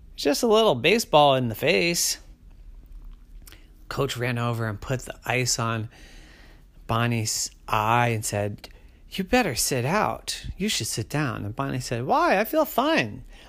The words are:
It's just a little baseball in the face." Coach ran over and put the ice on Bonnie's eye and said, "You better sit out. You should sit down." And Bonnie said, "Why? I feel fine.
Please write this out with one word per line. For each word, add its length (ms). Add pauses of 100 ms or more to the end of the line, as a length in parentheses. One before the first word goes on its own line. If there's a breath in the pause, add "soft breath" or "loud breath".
(140 soft breath)
It's 80
just 200
a 40
little 280
baseball 600
in 140
the 60
face." 640 (1700 soft breath)
Coach 280
ran 220
over 280
and 140
put 200
the 260
ice 320
on 320 (960 loud breath)
Bonnie's 640 (160)
eye 420
and 160
said, 460 (400 soft breath)
"You 140
better 300
sit 300
out. 600 (100)
You 140
should 160
sit 240
down." 340
And 100
Bonnie 260
said, 260
"Why? 320
I 60
feel 200
fine. 600 (240 loud breath)